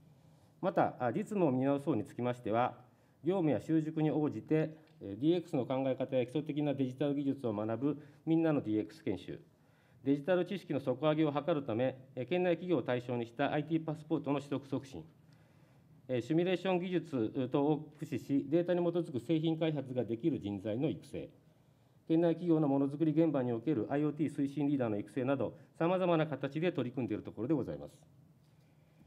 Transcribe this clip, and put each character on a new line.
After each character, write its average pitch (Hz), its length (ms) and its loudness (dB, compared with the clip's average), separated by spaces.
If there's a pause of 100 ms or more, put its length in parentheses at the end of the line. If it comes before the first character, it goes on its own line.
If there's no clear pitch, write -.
(600)
ま 185 120 0
た、 143 260 4
あ、 123 120 2
実 190 180 -4
務 190 180 2
を 131 40 4
担 131 220 2
う 139 60 0
層 143 160 0
に 104 100 -2
つ - 100 -16
き 120 60 -4
ま 123 120 0
し 123 80 -8
て 101 100 -4
は、 120 240 2 (480)
業 175 120 0
務 160 160 2
や 104 100 0
習 160 200 0
熟 156 200 -4
に 156 100 2
応 151 180 2
じ 110 120 -6
て、 156 340 0 (260)
え 98 160 -8
ー、 113 40 -6
デ 147 60 2
ィ 165 40 6
ー 175 40 4
エ - 20 0
ッ 170 60 -4
ク - 60 -16
ス - 60 -6
の 131 100 0
考 131 220 0
え 127 80 0
方 131 200 -4
や 123 100 2
基 120 40 -14
礎 151 140 -2
的 147 180 -4
な 147 120 0
デ 131 120 0
ジ 127 100 -6
タ 147 120 0
ル 143 80 0
技 143 80 -2
術 135 240 -2
を 110 60 0
学 110 240 -2
ぶ 139 240 -2 (240)
み 160 100 2
ん 165 80 4
な 160 100 4
の 135 80 2
デ 107 100 -4
ィ 107 40 2
ー 107 40 4
エ - 40 0
ッ 104 40 -6
ク - 60 -18
ス - 100 -20
研 98 140 -2
修、 - 220 -12 (640)
デ 139 120 2
ジ 143 80 -6
タ 185 120 2
ル 180 100 2
知 185 140 -6
識 - 140 -8
の 135 60 0
底 135 300 0
上 156 60 4
げ 156 100 4
を 151 60 2
図 143 220 0
る 147 100 0
た 110 120 -2
め、 127 220 0 (180)
え 127 60 -6
ー、 127 80 -6
県 180 140 0
内 180 100 4
企 180 160 -4
業 165 80 4
を 160 60 -2
対 123 180 0
象 123 160 -4
に 120 80 -2
し 117 80 -16
た 139 180 0
ア 143 60 0
イ 151 80 0
テ 160 100 -2
ィ - 20 2
ー 160 80 -2
パ 156 100 -4
ス - 80 -16
ポ 160 140 -2
ー 139 60 -4
ト 135 80 -2
の 143 80 0
取 143 100 -12
得 135 180 -4
促 131 180 -6
進、 80 180 -14 (1080)
え 127 60 0
ー、 117 40 0
シ 120 120 -2
ミ 170 100 4
ュ - 20 2
レ 185 80 2
ー 175 40 0
シ 180 100 -2
ョ 185 60 2
ン 175 60 2
技 185 100 -4
術 139 640 -2
等 147 120 2
を 151 360 0
駆 123 200 -6
使 - 60 -10
し、 139 240 0
デ 170 140 4
ー - 20 0
タ 180 80 2
に 175 60 2
基 170 160 2
づ 170 160 -2
く 135 80 -2
製 160 200 0
品 160 200 0
開 160 120 2
発 127 220 -6
が 123 100 0
で 113 140 -2
き 160 120 0
る 123 100 -2
人 101 200 -4
材 107 200 -4
の 151 100 0
育 85 160 -8
成、 76 240 -12 (800)
県 165 140 4
内 170 120 4
企 175 140 -4
業 160 120 6
の 156 80 4
も 139 120 4
の 139 100 2
づ 147 80 -6
く 160 80 2
り 156 60 4
現 160 200 4
場 135 120 2
に 123 80 0
お 113 80 0
け 151 160 0
る 107 160 0
ア 143 60 2
イ 147 60 2
オ 151 80 2
ー - 20 -6
テ 151 100 -2
ィ 139 100 -2
ー - 20 -10
推 139 160 0
進 143 160 0
リ 143 100 2
ー - 20 0
ダ 120 80 2
ー - 20 0
の 104 80 0
育 - 140 -6
成 127 140 -2
な 139 120 2
ど、 104 160 -2 (240)
様 180 220 2
々 175 180 4
な 156 80 4
形 143 340 -6
で 170 120 0
取 123 180 -2
り 120 40 -14
組 131 120 -2
ん - 20 -4
で 104 60 -2
い 101 40 -2
る - 40 -6
と 101 100 -12
こ 104 120 -6
ろ 120 40 -4
で 160 60 2
ご 127 100 0
ざ - 80 -6
い - 60 -6
ま - 100 -12
す。 - 140 -20 (1040)